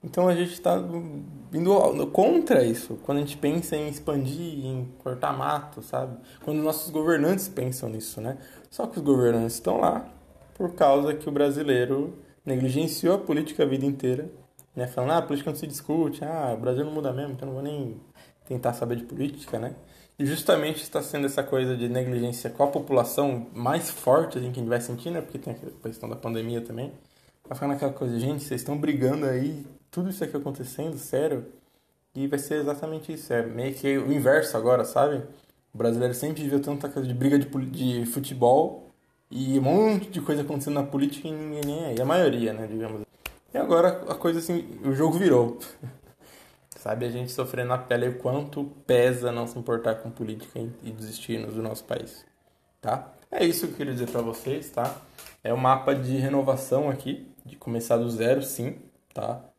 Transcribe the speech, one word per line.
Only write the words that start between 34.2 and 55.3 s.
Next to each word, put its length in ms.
agora, 300
sabe? 380
O 40
brasileiro 360
sempre 300
viveu 180
tanta 260
coisa 200
de 60
briga 260
de 80
poli-, 180
de 400
futebol 840
e 260
um 60
monte 460
de 120
coisa 220
acontecendo 320
na 80
política 440
e 40
ninguém 340
nem 200
aí, 140
a 60
maioria, 480
né, 140
digamos. 340
E 60
agora 500
a 80
coisa 240
assim, 460
o 80
jogo 240
virou. 400
<laughs> 220
Sabe, 280
a 40
gente 220
sofrendo 380
na 80
pele 320
o 80
quanto 480
pesa 460
não 160
se 100
importar 380
com 160
política 480
e, 100
e 80
dos 160
destinos 460
do 80
nosso 240
país, 400
tá? 320
É 140
isso 220
que 60
eu 40
queria 160
dizer 160
pra 120
vocês, 480
tá? 240